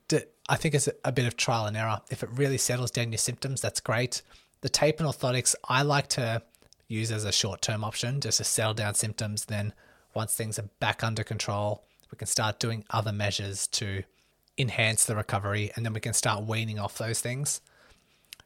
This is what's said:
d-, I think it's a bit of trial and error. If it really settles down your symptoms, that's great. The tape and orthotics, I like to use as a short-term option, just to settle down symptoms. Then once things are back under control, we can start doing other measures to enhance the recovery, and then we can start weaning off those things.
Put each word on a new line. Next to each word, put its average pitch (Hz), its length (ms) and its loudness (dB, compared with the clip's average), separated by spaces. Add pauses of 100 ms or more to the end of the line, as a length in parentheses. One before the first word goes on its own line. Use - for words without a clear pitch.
d-, - 160 4 (260)
I 143 60 4
think 151 180 0
it's 143 160 4 (160)
a 131 60 2
bit 123 140 4
of 120 120 0
trial 113 280 2
and 107 120 -2
error. 110 320 0
If - 140 -4
it 110 80 -6
really 135 260 2
settles 123 340 0
down 117 200 0
your 110 80 -2
symptoms, 127 420 -2
that's - 180 -2
great. 123 420 0 (400)
The 113 80 -2
tape 156 300 2
and 160 80 0
orthotics, 127 480 0 (140)
I 131 140 4
like 143 260 2
to 113 320 0 (460)
use 110 240 -2
as 107 120 -2
a 101 80 -2
short-term 107 520 0
option, 123 360 -2
just 107 200 0
to 104 40 -6
settle 110 300 2
down 104 220 -2
symptoms. 107 500 -2
Then 104 280 -4 (400)
once 110 220 -2
things 110 240 -4
are 107 100 -6 (100)
back 107 240 0
under 110 200 0
control, 104 640 -2 (260)
we - 60 -18
can 107 100 -8
start 110 320 2
doing 113 300 -2
other 107 240 2
measures 101 540 0
to 98 360 -2 (540)
enhance 113 480 4
the 110 100 2
recovery, 104 600 0
and 113 100 -2
then 107 80 -2
we 110 60 -4
can 110 140 -4
start 107 320 2
weaning 110 340 -2
off 101 180 -6
those 113 240 -2
things. 131 400 -2 (840)